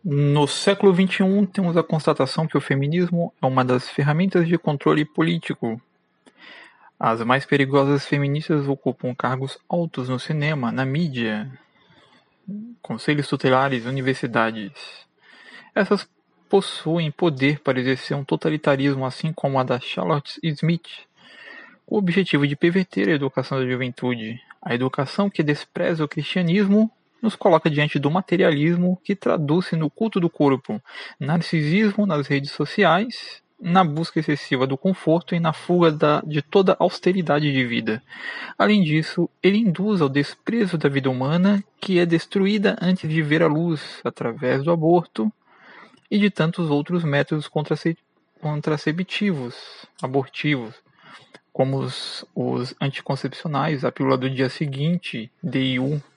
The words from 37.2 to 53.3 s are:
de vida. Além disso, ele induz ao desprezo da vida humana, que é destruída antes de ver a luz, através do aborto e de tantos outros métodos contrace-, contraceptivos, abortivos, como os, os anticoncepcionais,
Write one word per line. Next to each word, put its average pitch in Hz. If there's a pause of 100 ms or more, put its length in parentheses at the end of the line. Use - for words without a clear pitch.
de 131
vida. 117 (540)
Além 202
disso, 156 (140)
ele 196
induz 196
ao 147
desprezo 175
da 151
vida 139
humana, 175 (160)
que 185
é 175
destruída 196
antes 175
de 156
ver 151
a 170
luz, 156
através 127
do 156
aborto 170 (800)
e 208
de 202
tantos 165
outros 151
métodos 143
contrace-, 156 (420)
contraceptivos, 151 (460)
abortivos, 131 (800)
como 135
os, - (100)
os 127
anticoncepcionais, 139